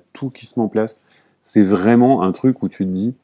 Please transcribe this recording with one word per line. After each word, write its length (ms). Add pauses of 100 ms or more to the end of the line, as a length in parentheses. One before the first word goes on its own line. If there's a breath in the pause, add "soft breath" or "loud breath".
(140)
tout 160
qui 160
se 140
met 60
en 40
place. 340 (380)
C'est 220
vraiment 580
un 120
truc 300
où 40
tu 180
te 60
dis 320